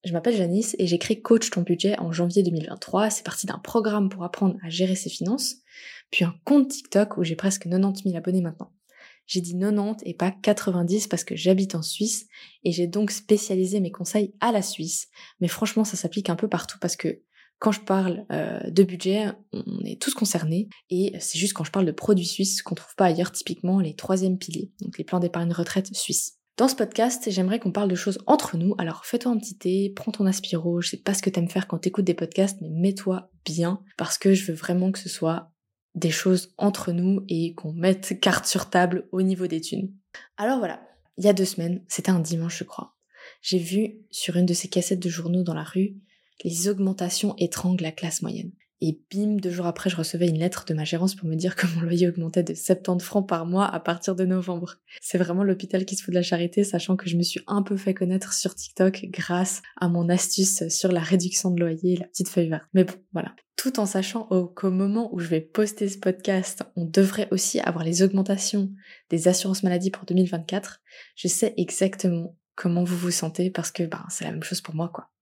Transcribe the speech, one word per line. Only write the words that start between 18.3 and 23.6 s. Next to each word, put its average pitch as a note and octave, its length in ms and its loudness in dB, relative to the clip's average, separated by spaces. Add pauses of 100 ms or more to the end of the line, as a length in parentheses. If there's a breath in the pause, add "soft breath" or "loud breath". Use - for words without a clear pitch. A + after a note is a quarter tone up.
euh, D#3 380 -4
de F3+ 140 8
budget, F#3 420 0 (260)
on - 320 -8
est - 180 -8
tous - 120 -2
concernés F3 560 0 (200 loud breath)
et F#3+ 300 0
c'est - 180 -6
juste F#3+ 140 0
quand D#3+ 140 -4
je - 60 -12
parle G3 160 2
de D#3 40 0
produits F#3 320 4
suisses F#3+ 380 -2
qu'on - 140 -6
trouve - 200 -18
pas F#3+ 120 6
ailleurs, F3 260 2
typiquement F#3 460 -2